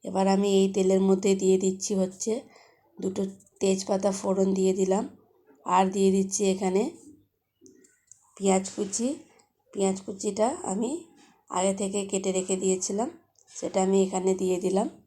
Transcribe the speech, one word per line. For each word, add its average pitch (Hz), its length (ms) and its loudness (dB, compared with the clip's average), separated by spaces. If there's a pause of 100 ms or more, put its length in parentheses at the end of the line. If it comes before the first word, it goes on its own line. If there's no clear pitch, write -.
এবার 190 240 0
আমি 196 200 2
এই 196 240 4
তেলের 190 280 2
মধ্যে 190 340 4
দিয়ে 190 240 4
দিচ্ছি 190 360 -2
হচ্ছে 190 380 -4 (680)
দুটো 190 200 -4 (380)
তেজপাতা 196 520 0
ফোড়ন 190 420 0
দিয়ে 190 180 2
দিলাম, 190 320 0 (600)
আর 185 220 4
দিয়ে 196 240 2
দিচ্ছি 190 400 0
এখানে 190 320 0 (1500)
পেঁয়াজ 190 400 2
কুচি। 220 320 -4 (640)
পেঁয়াজ 190 280 -2
কুচিটা 208 480 -2 (140)
আমি 220 280 -4 (580)
আগে 190 260 0
থেকে 196 320 -4
কেটে 190 260 -4
রেখে 185 240 -2
দিয়েছিলাম, 196 540 -2 (500)
সেটা - 220 -2
আমি 190 200 4
এখানে 190 320 0
দিয়ে 185 260 -2
দিলাম। 190 280 0 (180)